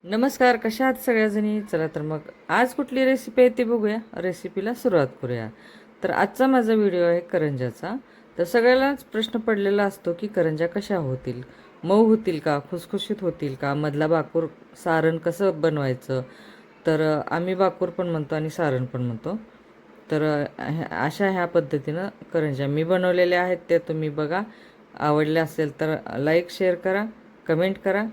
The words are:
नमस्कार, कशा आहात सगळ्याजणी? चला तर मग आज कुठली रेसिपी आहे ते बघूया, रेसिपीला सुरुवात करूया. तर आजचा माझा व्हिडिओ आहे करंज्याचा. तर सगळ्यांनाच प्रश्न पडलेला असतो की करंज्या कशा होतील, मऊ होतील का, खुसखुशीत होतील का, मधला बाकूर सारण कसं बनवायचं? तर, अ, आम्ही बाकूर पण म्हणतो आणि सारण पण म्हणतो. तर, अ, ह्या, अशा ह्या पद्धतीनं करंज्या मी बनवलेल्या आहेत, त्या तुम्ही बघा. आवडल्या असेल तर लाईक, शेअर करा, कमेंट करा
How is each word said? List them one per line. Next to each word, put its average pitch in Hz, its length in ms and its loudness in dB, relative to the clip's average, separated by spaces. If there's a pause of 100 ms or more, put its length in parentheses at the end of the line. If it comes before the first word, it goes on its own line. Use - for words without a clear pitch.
नमस्कार, 247 460 4
कशा 226 280 -2
आहात 262 100 4
सगळ्याजणी? 214 680 0
चला 160 260 -2
तर 156 140 -6
मग 156 160 -4 (320)
आज 208 240 2
कुठली 262 320 0
रेसिपी 254 360 2
आहे 247 160 8
ते 254 60 0
बघूया, 220 340 0 (240)
रेसिपीला 190 520 -4
सुरुवात 175 340 2 (140)
करूया. 120 280 -6 (540)
तर - 80 -2
आजचा 202 360 0
माझा 240 260 4
व्हिडिओ 190 300 2
आहे 170 160 4
करंज्याचा. 156 760 -2 (420)
तर 175 60 0
सगळ्यांनाच 254 600 4
प्रश्न 220 360 -4
पडलेला 202 440 2
असतो 196 300 -2
की 208 140 -8
करंज्या 165 400 0
कशा 202 300 -2
होतील, 131 440 -4 (420)
मऊ 202 220 6
होतील 220 340 2
का, 143 200 0
खुसखुशीत 196 600 -6
होतील 147 340 -4
का, 139 180 -4
मधला 151 340 -2
बाकूर 160 360 0 (320)
सारण 160 420 2
कसं 170 440 -2
बनवायचं? 135 600 -2 (680)
तर, 156 320 2
अ, - 140 -4
आम्ही 175 220 -2
बाकूर 180 340 0
पण 180 180 -4
म्हणतो 156 280 -2
आणि 156 140 -2
सारण 135 360 -2
पण 123 160 -6
म्हणतो. 123 380 -6 (720)
तर, 151 340 0 (120)
अ, - 140 -10
ह्या, 131 320 -4
अशा 190 260 0
ह्या 180 160 0
पद्धतीनं 156 600 -2 (260)
करंज्या 143 340 0
मी 151 160 0
बनवलेल्या 180 580 2
आहेत, 180 160 0 (120)
त्या 170 80 4
तुम्ही 156 320 -2
बघा. 151 320 -4 (580)
आवडल्या 151 440 2
असेल 156 360 -4
तर 156 160 0 (220)
लाईक, 160 320 2
शेअर 180 260 0
करा, 190 300 -2 (420)
कमेंट 180 300 0
करा 208 360 0